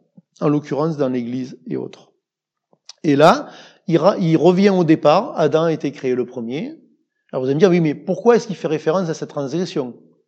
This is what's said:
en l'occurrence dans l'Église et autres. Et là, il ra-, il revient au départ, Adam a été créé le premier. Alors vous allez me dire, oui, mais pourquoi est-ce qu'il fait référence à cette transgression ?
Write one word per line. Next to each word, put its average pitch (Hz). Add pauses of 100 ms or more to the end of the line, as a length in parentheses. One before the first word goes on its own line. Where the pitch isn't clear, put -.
(400)
en 165
l'occurrence 147
dans 139
l'Église 127 (120)
et 165
autres. - (960)
Et 147
là, 185 (400)
il 165
ra-, 175
il 160
revient 185
au 185
départ, 160
Adam 156
a 170
été 147
créé 127
le 120
premier. 127 (560)
Alors 131
vous -
allez 139
me 151
dire, 190
oui, 175
mais 156
pourquoi 208
est-ce 226
qu'il 170
fait -
référence 156
à 156
cette 143
transgression ? 143 (340)